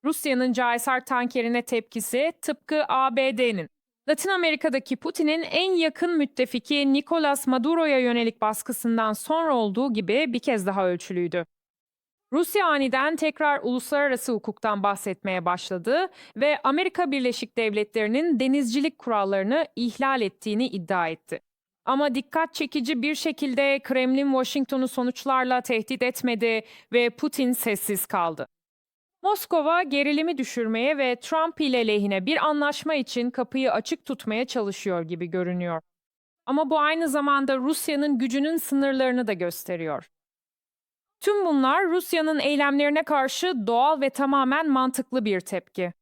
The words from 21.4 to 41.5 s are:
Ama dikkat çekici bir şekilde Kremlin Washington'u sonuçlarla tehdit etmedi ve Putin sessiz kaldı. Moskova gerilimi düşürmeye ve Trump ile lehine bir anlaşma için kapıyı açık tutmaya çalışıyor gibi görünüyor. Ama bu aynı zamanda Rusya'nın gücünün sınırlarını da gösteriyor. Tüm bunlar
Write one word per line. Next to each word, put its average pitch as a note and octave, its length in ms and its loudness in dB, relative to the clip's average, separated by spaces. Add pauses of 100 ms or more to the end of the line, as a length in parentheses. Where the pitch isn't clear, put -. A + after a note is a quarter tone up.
Ama C4+ 300 2
dikkat D#4+ 400 -2
çekici C4 480 -2
bir D4+ 120 0
şekilde C#4 720 0
Kremlin C4 460 2
Washington'u C4 580 0
sonuçlarla B3+ 720 0
tehdit A#3 420 -2
etmedi A#3 600 0 (280)
ve A#3+ 180 4
Putin B3+ 420 -2
sessiz G#3 540 -2
kaldı. E3+ 400 -2 (760)
Moskova F4 600 2
gerilimi D4 560 0
düşürmeye A#3+ 600 -2
ve B3+ 180 0
Trump D#4+ 440 -2
ile B3+ 260 2
lehine G3+ 400 0
bir D4+ 200 2
anlaşma D4 480 2
için B3 360 0
kapıyı C4 420 0
açık - 340 -2
tutmaya A#3 400 -2
çalışıyor G3 560 -2
gibi E3 240 -6
görünüyor. F3 540 -2 (640)
Ama C#4 240 0
bu D#4 80 2
aynı D#4 300 2
zamanda C#4 480 2
Rusya'nın C#4+ 600 0
gücünün C#4 380 0
sınırlarını C4+ 720 0
da G#3+ 60 -2
gösteriyor. E3+ 800 -6 (1120)
Tüm G4+ 260 2
bunlar D4 380 2